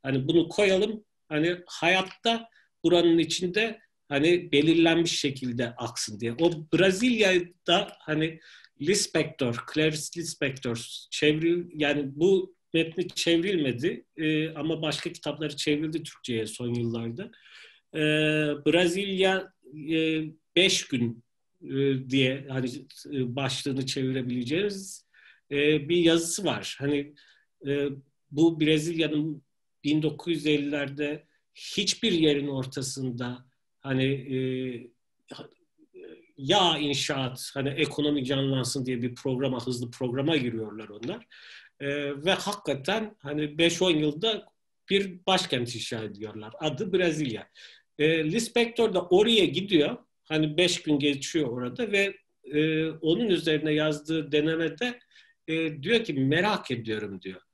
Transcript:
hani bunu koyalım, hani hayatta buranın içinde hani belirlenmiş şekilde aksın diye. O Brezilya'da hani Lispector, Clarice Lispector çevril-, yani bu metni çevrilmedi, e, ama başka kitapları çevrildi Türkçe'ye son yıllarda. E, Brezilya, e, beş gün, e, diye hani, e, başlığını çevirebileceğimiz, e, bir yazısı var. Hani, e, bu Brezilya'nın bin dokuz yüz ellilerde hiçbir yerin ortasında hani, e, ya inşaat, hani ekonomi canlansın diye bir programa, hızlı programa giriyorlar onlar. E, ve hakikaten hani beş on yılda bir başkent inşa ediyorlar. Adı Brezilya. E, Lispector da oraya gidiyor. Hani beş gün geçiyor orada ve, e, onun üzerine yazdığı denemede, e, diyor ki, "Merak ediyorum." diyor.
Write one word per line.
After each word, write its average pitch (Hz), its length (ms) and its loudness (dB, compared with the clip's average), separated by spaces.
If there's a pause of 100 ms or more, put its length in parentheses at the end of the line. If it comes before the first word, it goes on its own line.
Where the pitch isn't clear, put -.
hani 135 260 -2
bunu 165 200 4
koyalım, 208 560 2 (240)
hani 165 380 0
hayatta 190 840 0 (360)
buranın 170 340 6
içinde 185 640 -2 (280)
hani 156 440 2
belirlenmiş 165 680 4
şekilde 123 560 -4
aksın 107 440 -8
diye. 117 120 -2
O 165 180 2 (220)
Brezilya'da 190 1300 2
hani 160 400 -2 (400)
Lispector, 151 840 0 (100)
Clarice 156 460 0
Lispector 135 680 -4 (240)
çevril-, 165 640 2
yani 147 320 0
bu 180 480 2 (200)
metni 165 340 -2
çevrilmedi, 165 960 0 (120)
e, 156 320 -2
ama 156 340 -4
başka 151 300 -4
kitapları 151 440 -6
çevrildi 156 460 -2
Türkçe'ye 113 440 -6
son 120 280 -4
yıllarda. 117 560 -4 (640)
E, 156 60 -4 (680)
Brezilya, 185 840 2 (380)
e, 160 340 0 (320)
beş 185 320 4
gün, 117 360 -2 (380)
e, 135 480 0
diye 131 380 2
hani, 131 180 -4 (460)
e, 127 240 -4
başlığını 135 500 -4
çevirebileceğimiz, 131 1200 -4 (440)
e, 143 380 2
bir 175 80 2
yazısı 165 480 4
var. 107 340 -2
Hani, 143 360 -2 (520)
e, 143 220 -2 (420)
bu 160 300 4
Brezilya'nın 156 840 0 (420)
bin 151 180 2
dokuz 156 300 -2
yüz 147 140 -2
ellilerde 147 800 -2 (280)
hiçbir - 580 -2
yerin 147 360 2
ortasında 127 1000 -6 (340)
hani, 131 240 0
e, 135 340 -2 (2000)
ya 160 420 2
inşaat, 139 760 -4
hani 139 140 -2
ekonomi 147 560 -2
canlansın 135 640 -2
diye 127 160 -4
bir 123 120 -4
programa, 127 520 -4
hızlı 123 240 -6
programa 135 460 -2
giriyorlar 110 520 -4
onlar. 123 380 -8 (540)
E, 139 80 -4 (360)
ve 190 80 4
hakikaten 196 840 -2
hani 147 400 -4
beş 170 240 4
on 185 80 4
yılda 160 560 0 (440)
bir 196 360 0
başkent 120 480 2
inşa 110 300 -6
ediyorlar. 107 560 -12
Adı 156 320 -2
Brezilya. 151 560 0 (500)
E, 160 260 2
Lispector 226 720 2
da 175 120 0
oraya 214 380 6
gidiyor. 175 520 2 (280)
Hani 156 320 0
beş 175 260 2
gün 147 160 2
geçiyor 143 500 0
orada 123 440 -6
ve, 196 240 0 (280)
e, 156 420 0
onun 165 420 0
üzerine 156 440 2
yazdığı 151 600 -2
denemede, 160 640 0 (500)
e, 160 340 -4
diyor 220 220 0
ki, 156 100 -4
"Merak 165 560 0
ediyorum." 107 520 -6
diyor. 92 180 -12 (140)